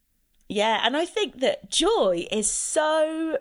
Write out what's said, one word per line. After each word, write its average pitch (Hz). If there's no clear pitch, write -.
yeah, 208
and 240
I 320
think 359
that 208
joy 262
is 214
so 320